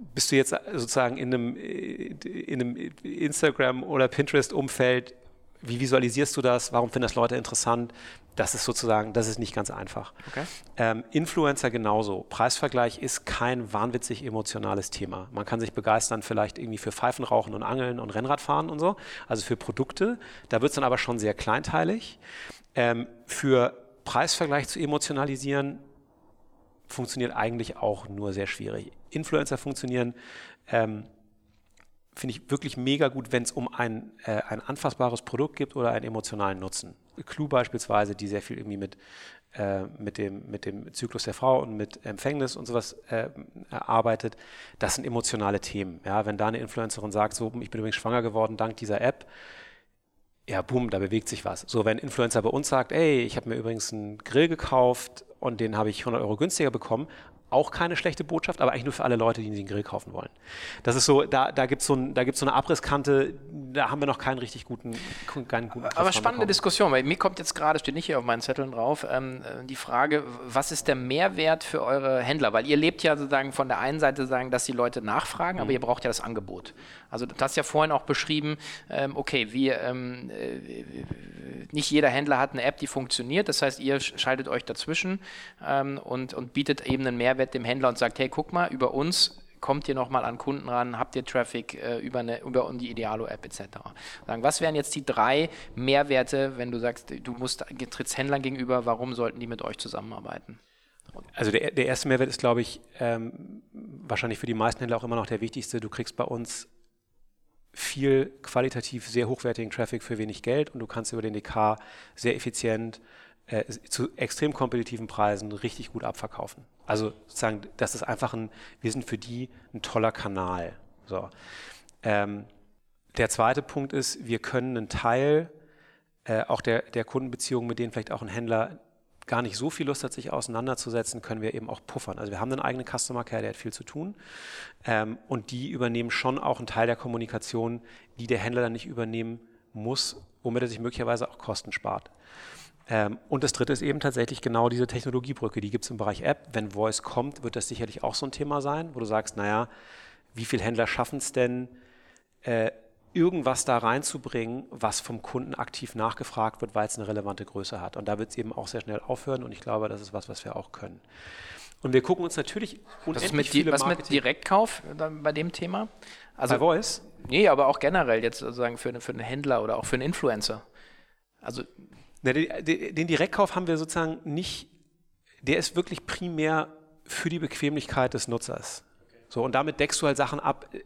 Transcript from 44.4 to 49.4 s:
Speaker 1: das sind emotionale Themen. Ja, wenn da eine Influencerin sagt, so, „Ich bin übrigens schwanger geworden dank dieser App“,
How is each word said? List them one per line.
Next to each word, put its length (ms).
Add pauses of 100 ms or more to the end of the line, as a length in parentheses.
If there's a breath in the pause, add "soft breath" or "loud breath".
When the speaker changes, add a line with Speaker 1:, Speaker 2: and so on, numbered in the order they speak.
Speaker 1:
das 160
sind 120
emotionale 540
Themen. 440
Ja, 200
wenn 120
da 120
eine 100
Influencerin 540
sagt, 220
so, 260
„Ich 100
bin 100
übrigens 160
schwanger 260
geworden 340
dank 200
dieser 240
App“, 260 (1200 loud breath)